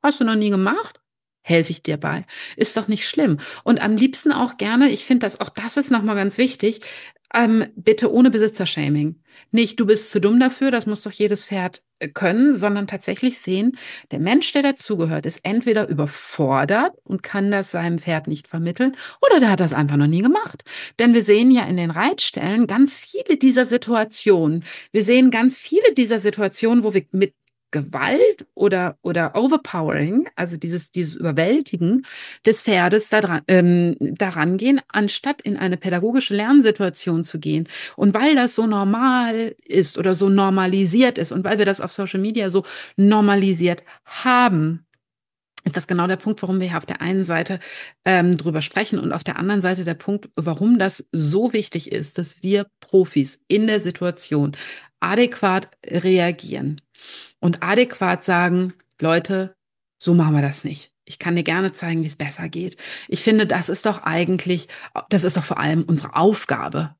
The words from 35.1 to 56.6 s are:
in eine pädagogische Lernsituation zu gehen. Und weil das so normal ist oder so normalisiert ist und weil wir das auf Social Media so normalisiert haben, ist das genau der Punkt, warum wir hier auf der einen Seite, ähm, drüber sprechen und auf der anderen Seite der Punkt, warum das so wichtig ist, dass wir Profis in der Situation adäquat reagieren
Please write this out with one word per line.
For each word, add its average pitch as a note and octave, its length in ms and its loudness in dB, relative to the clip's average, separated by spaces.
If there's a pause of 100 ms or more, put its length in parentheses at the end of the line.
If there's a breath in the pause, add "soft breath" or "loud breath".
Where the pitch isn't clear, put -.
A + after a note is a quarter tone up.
in G3+ 160 -6
eine F3+ 180 -2
pädagogische G3 580 -2
Lernsituation G#3 880 2
zu E3 140 -8
gehen. D#3 300 -4 (280 loud breath)
Und G3+ 180 4
weil C#4 200 4
das B3 200 2
so A3+ 120 0
normal A3+ 880 0 (120)
ist - 320 0
oder F#3 160 2
so G3 160 2
normalisiert G3 880 2
ist E3 120 -4
und F#3 140 -4
weil G#3 140 -2
wir G3+ 80 4
das G3 160 -2
auf F3+ 100 -10
Social F#3+ 280 -6
Media G#3+ 280 -4
so F#3 160 0 (320 loud breath)
normalisiert G3 880 4 (220 loud breath)
haben, F#3 800 0 (800)
ist D#3 120 -4
das F3 100 -6
genau F3 200 0
der F#3 100 0
Punkt, G#3+ 240 -6
warum F#3+ 200 -2
wir F#3 80 -4
hier E3+ 100 -6
auf - 80 -10
der - 160 -10
einen F#3+ 220 -2
Seite, E3+ 340 -4 (480 loud breath)
ähm, F3+ 320 4
drüber D#3 240 -2
sprechen G3+ 360 -4
und - 140 -2
auf E3 120 -6
der - 140 -6
anderen G3+ 220 -2
Seite F3+ 240 -2
der E3 100 -4
Punkt, G3+ 420 -6
warum E3+ 420 2
das F#3+ 340 -2
so F3 400 0
wichtig G#3 400 -4
ist, - 240 -6
dass - 260 -8
wir G3 240 0 (140)
Profis F3 680 0
in G#3 180 2
der G#3+ 140 2
Situation E3+ 760 -4 (440 loud breath)
adäquat G3 680 0 (180)
reagieren E3+ 920 -2 (600 loud breath)